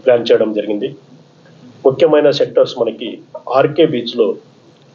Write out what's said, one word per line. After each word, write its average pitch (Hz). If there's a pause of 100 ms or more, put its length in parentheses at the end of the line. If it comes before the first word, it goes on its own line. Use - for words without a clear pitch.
ప్లాన్ 120
చేయడం 117
జరిగింది. 104 (960)
ముఖ్యమైన 151 (120)
సెక్టర్స్ 123
మనకి 113 (480)
ఆర్కే 156
బీచ్లో 117 (680)